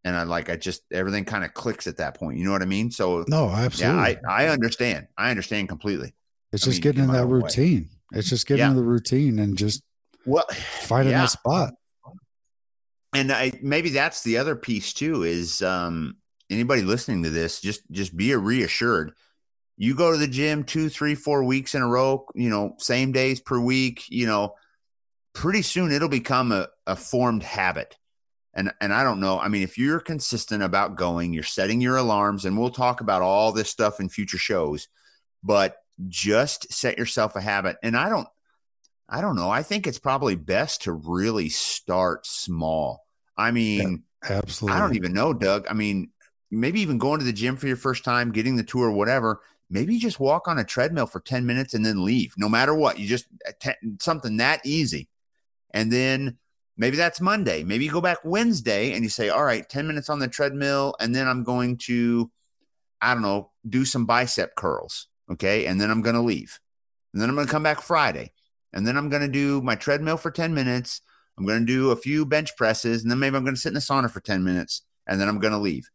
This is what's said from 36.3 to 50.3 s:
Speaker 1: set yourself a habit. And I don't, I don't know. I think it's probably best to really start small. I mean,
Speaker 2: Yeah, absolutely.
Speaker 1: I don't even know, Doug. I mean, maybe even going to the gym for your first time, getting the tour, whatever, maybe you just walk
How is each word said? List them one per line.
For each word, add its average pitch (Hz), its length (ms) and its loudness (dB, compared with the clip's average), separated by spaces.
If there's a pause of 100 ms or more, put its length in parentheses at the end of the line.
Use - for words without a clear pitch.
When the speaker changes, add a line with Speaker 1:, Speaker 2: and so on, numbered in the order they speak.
Speaker 1:
set - 260 -2
yourself 110 380 -2
a 98 60 -4
habit. 98 400 -2
And 117 160 0
I 170 120 0
don't, 202 180 -2 (840)
I 135 120 -4
don't 190 140 0
know. 87 140 0
I 127 140 0
think 196 240 -4
it's 127 120 -6
probably 131 360 0
best 92 480 -2
to 92 100 -2
really 87 560 -2
start - 800 -2
small. 80 800 -2 (320)
I 113 120 2
mean, 104 540 0 (200)
Speaker 2:
Yeah, 98 140 -2
absolutely. 104 400 -2
Speaker 1:
I - 20 2
don't 170 160 0
even 90 180 -2
know, 131 200 0
Doug. 101 340 0
I - 60 -6
mean, 104 380 0 (400)
maybe 131 300 0
even 139 180 0
going 143 200 2
to 131 60 -4
the 120 80 0
gym 123 240 -2
for 143 100 -8
your 127 80 0
first 123 280 -4
time, 120 280 0
getting 117 240 0
the 113 80 0
tour, 120 280 0
whatever, 107 500 2 (280)
maybe 190 260 0
you 233 40 0
just 226 200 -2
walk 147 280 2